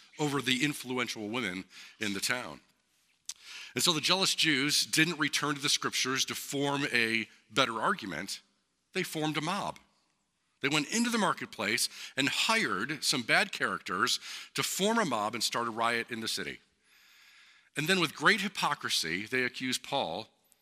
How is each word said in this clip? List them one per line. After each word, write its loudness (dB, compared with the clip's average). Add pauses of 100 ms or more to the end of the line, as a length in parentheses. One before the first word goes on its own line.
(180)
over 0
the 2
influential -4
women -4 (360)
in -2
the -4
town. -4 (1120)
And 0
so 4
the 2
jealous 2
Jews 2
didn't 2
return 0
to -10
the -2
scriptures 0
to -6
form -2
a 2 (240)
better 2
argument. -2 (540)
They 0
formed -2
a -4
mob. -2 (840)
They 0
went 2
into 2
the 0
marketplace 0 (280)
and 2
hired 0
some 2
bad 4
characters 0 (340)
to 0
form 2
a 4
mob 0
and -2
start 0
a -4
riot 0
in -6
the -4
city. -6 (1200)
And -2
then 4
with 0
great 4
hypocrisy, 0
they 0
accused -4
Paul -2 (360)